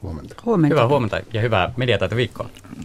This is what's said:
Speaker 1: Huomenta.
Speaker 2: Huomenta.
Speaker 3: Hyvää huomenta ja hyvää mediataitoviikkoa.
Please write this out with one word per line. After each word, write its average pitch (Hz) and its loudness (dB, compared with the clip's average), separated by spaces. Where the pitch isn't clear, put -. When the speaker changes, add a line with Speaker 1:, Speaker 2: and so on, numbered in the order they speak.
Speaker 1:
Huomenta. 82 -12
Speaker 2:
Huomenta. 165 4
Speaker 3:
Hyvää 120 4
huomenta 117 0
ja 107 -2
hyvää 107 2
mediataitoviikkoa. 120 -2